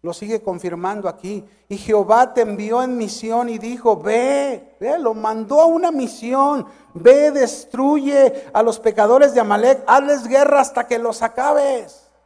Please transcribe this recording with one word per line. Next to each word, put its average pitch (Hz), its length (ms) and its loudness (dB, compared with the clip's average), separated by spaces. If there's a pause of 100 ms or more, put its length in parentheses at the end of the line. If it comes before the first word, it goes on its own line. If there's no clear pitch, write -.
Lo 170 120 -10
sigue 214 280 -8
confirmando 185 680 -8
aquí. 196 360 -12 (220)
"Y 202 80 -10
Jehová 214 580 2
te 247 60 -2
envió 214 420 -2
en 254 160 -4
misión 226 520 -6
y 226 80 -8
dijo, 226 400 -2
'Ve'", 247 800 -4
ve, 269 180 -4
lo 247 160 -2
mandó 220 460 -2
a 320 60 6
una 339 260 0
misión, 269 760 -4 (280)
"'Ve, 269 380 6
destruye 277 1200 0
a 214 100 2
los 226 160 -2
pecadores 226 540 4
de 240 80 2
Amalek, 226 460 2
hazles 277 380 2
guerra 269 360 2
hasta 247 260 -2
que 240 100 -4
los 233 240 -6
acabes'". 269 880 -4 (160)